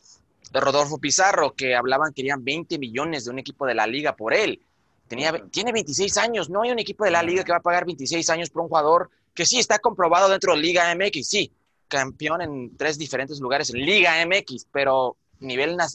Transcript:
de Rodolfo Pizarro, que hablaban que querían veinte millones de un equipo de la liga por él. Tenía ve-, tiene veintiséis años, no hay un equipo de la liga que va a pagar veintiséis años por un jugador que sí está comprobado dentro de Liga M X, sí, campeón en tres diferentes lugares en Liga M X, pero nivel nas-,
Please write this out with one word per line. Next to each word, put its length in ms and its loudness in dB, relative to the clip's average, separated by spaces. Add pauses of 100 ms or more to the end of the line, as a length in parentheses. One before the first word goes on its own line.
(500)
de 100 0
Rodolfo 380 2
Pizarro, 540 2
que 220 -2
hablaban 360 2
que 120 -8
querían 200 -2
veinte 360 -4
millones 480 -6
de 60 -8
un 60 -10
equipo 280 -8
de 80 0
la 120 2
liga 300 -2
por 160 -4
él. 300 0 (460)
Tenía 240 -4
ve-, 180 -6
tiene 220 -4
veintiséis 440 -2
años, 320 -2
no 140 -2
hay 80 0
un 80 -2
equipo 260 -4
de 60 2
la 120 2
liga 220 0
que 80 0
va 60 4
a 40 -16
pagar 220 2
veintiséis 460 -4
años 180 -2
por 140 -4
un 60 -6
jugador 420 4 (240)
que 100 0
sí 140 2
está 200 2
comprobado 520 4
dentro 240 2
de 60 2
Liga 300 2
M 160 0
X, 220 -4
sí, 240 -2 (340)
campeón 540 -2
en 380 -8
tres 180 -2
diferentes 440 -6
lugares 280 0
en 160 -4
Liga 380 4
M 160 0
X, 340 -10
pero 460 0 (220)
nivel 360 -4
nas-, 180 -2